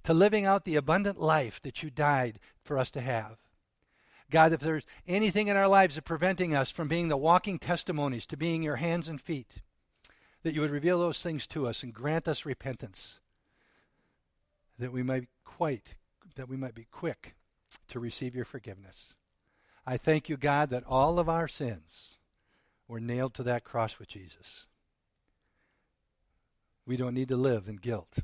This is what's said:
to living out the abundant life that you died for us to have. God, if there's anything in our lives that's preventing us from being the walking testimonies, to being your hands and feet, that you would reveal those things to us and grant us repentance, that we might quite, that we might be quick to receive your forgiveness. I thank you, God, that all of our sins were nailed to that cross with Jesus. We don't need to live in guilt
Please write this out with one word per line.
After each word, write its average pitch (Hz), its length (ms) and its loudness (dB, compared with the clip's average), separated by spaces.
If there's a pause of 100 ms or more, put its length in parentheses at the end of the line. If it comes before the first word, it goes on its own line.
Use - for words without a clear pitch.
to 165 100 2
living 196 320 6
out 196 180 4
the 165 120 -2
abundant 180 440 2
life 156 440 0
that - 180 -10
you 156 80 -8
died 131 500 0 (220)
for 143 160 -4
us 127 140 0
to 135 100 -8
have. 113 360 -4 (920)
God, 160 240 6
if 156 60 -2
there's 151 260 -2 (220)
anything 208 400 2
in 202 100 2
our 196 100 6
lives 190 280 8
that's 160 120 -10
preventing 170 460 0
us 135 160 2
from 160 180 -4
being 170 200 0
the 151 100 2
walking 175 400 4
testimonies, 147 680 -2
to 147 100 -10
being 165 240 0
your 151 140 -2
hands 165 320 -2
and 156 120 -8
feet, - 440 -8 (800)
that 160 100 -4
you 151 80 -2
would 147 80 2
reveal 160 300 2
those 170 240 0
things 160 240 -6
to 143 180 -4
us 117 160 -4
and 120 100 -12
grant 147 360 -2
us 151 180 -4
repentance, - 720 -10 (1600)
that 123 140 -6
we 127 100 -4
might 127 260 -2 (160)
quite, - 520 -4 (400)
that 131 120 -12
we 131 80 -8
might 131 200 -8
be 117 160 -18
quick - 440 -8 (540)
to 123 100 -8
receive 120 360 -6
your 123 100 -4
forgiveness. 98 680 -18 (720)
I 127 120 -4
thank 156 320 2
you, 151 80 -4
God, 143 320 2
that 127 160 -4
all 143 340 4
of 165 100 2
our 165 180 0
sins - 720 -10 (680)
were 117 120 -10
nailed 120 360 -2
to 127 80 -8
that 120 200 0
cross 113 360 -4
with - 80 -20
Jesus. - 580 -20 (2250)
We 127 120 -4
don't 123 160 -2
need 127 160 -2
to 127 80 0
live 120 300 2
in 107 100 -10
guilt 101 460 -6